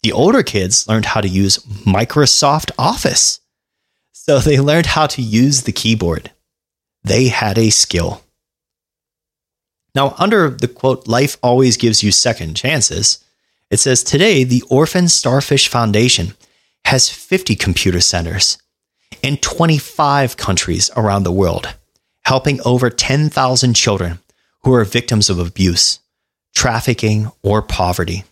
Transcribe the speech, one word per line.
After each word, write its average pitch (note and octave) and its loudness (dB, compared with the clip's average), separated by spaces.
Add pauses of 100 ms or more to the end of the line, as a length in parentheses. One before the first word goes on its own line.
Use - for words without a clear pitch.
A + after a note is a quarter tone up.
The A3 0
older G3+ 2
kids - -2
learned A2 0
how - -2
to G2 -2
use F#2+ 0 (260)
Microsoft C#3 2
Office. C#3+ -2 (760)
So D3 0
they C#3+ 4
learned D3+ 2
how D#3 0
to - -6
use A#2+ 2
the A2+ -4
keyboard. F#2+ -2 (720)
They B2 2
had G#2+ -2
a G#2+ 4
skill." - -2 (1700)
Now, C#3 0
under F#3 2
the B2 -14
quote, B2+ -2
"Life B2+ 0
always B2 4
gives A2+ 0
you G#2 2
second E2+ -2
chances," B2 -2 (540)
it G#2+ 0
says, B2+ 2
"Today, D#3+ 2
the B2 2
Orphan D#3+ 2
Starfish C#3 0
Foundation A2 0 (500)
has C3 0
fifty - -2
computer F2+ -2
centers E2+ -2 (640)
in C#3 -2
twenty-five C#3+ 0
countries F2+ -2
around G2+ 0
the F2 -2
world, F2+ -2 (520)
helping C3 0
over B2 2
ten - 0
thousand C3 0
children F#2+ -2 (420)
who C3 2
are A#2+ 4
victims G#2+ -2
of F2 -2
abuse, F2 0 (540)
trafficking, A2 0 (100)
or G#2 0
poverty." F2+ -4